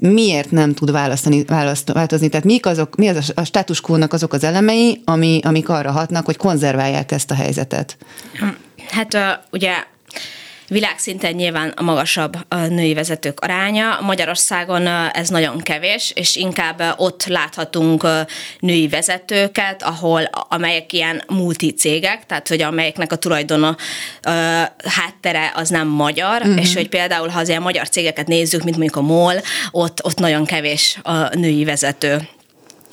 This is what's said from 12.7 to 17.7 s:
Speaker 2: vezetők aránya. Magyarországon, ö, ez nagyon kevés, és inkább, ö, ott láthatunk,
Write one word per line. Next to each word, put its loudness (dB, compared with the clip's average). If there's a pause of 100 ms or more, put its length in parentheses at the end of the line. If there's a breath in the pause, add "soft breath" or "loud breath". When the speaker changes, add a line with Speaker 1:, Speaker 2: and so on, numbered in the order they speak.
Speaker 2:
vezetők -4
aránya. 0
Magyarországon, 0
ö, 0
ez -4
nagyon 0
kevés, -2
és 0
inkább, -4
ö, 0
ott -2
láthatunk, 0